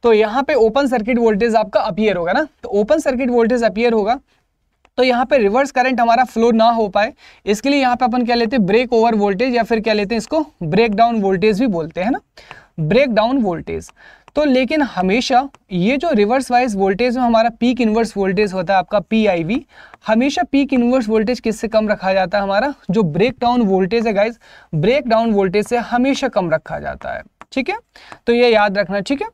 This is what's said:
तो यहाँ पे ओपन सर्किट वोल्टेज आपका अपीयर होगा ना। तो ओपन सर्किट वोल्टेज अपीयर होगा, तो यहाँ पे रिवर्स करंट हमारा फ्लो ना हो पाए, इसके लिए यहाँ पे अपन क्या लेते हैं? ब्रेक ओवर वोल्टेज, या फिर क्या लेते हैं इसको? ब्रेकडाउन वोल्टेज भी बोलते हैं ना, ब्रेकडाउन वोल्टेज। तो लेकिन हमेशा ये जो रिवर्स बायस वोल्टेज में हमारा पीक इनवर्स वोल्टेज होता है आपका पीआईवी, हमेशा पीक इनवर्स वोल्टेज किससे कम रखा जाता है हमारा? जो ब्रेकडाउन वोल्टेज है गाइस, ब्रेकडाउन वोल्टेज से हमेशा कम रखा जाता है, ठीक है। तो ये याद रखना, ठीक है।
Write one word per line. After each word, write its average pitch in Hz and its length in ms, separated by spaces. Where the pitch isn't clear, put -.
तो 233 100
यहाँ 214 300
पे 302 100
ओपन 247 340
सर्किट 233 300
वोल्टेज 226 380
आपका 214 240
अपीयर 214 360
होगा 175 160
ना। 285 160
तो - 60
ओपन 214 300
सर्किट 262 300
वोल्टेज 233 340
अपीयर 226 300
होगा, 220 260
तो 247 60
यहाँ 247 220
पे 277 120
रिवर्स 233 340
करंट 254 300
हमारा 233 220
फ्लो 226 280
ना 226 180
हो 226 180
पाए, 214 260
इसके 214 240
लिए 285 120
यहाँ 247 140
पे 254 100
अपन 247 200
क्या 240 100
लेते 233 200
हैं? 214 100
ब्रेक 226 280
ओवर 226 220
वोल्टेज, 202 400
या 226 80
फिर 202 160
क्या 220 140
लेते 208 220
हैं - 20
इसको? 302 280
ब्रेकडाउन 220 580
वोल्टेज 196 380
भी 262 80
बोलते 165 340
हैं 214 100
ना, 359 80
ब्रेकडाउन 220 580
वोल्टेज। 175 540
तो 294 80
लेकिन 262 380
हमेशा 240 680
ये 190 260
जो 339 140
रिवर्स 240 400
बायस 247 240
वोल्टेज 202 420
में 254 60
हमारा 233 260
पीक 240 320
इनवर्स 220 360
वोल्टेज 196 360
होता 185 200
है 190 60
आपका 202 200
पीआईवी, 202 680
हमेशा 262 360
पीक 277 300
इनवर्स 240 360
वोल्टेज 220 300
किससे 220 280
कम 214 220
रखा 190 240
जाता 190 240
है 196 60
हमारा? 208 300
जो 214 120
ब्रेकडाउन 240 580
वोल्टेज 190 460
है 220 60
गाइस, 214 260
ब्रेकडाउन 226 580
वोल्टेज 196 340
से 240 100
हमेशा 254 500
कम 185 240
रखा 151 280
जाता 135 340
है, - 100
ठीक 262 180
है। 403 80
तो 233 60
ये 240 160
याद 208 280
रखना, 202 220
ठीक 277 220
है। 427 120